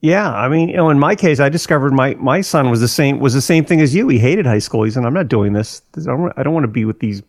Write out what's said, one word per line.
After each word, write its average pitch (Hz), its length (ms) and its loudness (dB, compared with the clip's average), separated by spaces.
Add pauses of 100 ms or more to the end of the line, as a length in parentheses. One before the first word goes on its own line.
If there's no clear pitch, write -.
Yeah, 170 320 0
I 110 160 -2
mean, 165 200 0
you 180 80 -4
know, 160 140 4
in 147 80 4
my 151 160 2
case, 156 240 2
I 139 100 4
discovered 143 440 0
my, 135 220 0
my 135 260 0
son 143 300 0
was 117 100 0
the 120 80 2
same, 139 320 0
was 127 140 2
the 135 60 2
same 160 240 2
thing 165 160 2
as 143 140 2
you. 226 140 0
He 123 100 2
hated 143 280 2
high 110 120 2
school. 110 240 -2
He 107 80 0
said, 123 140 -4
"I'm 123 100 -2
not 175 140 -2
doing 104 240 0
this. 107 280 -4 (120)
This, 160 160 -10
I - 20 -4
don't, 156 260 -4
I 135 60 -4
don't 147 120 -2
wanna 156 120 0
be 110 180 -4
with 110 140 -4
these 101 300 -6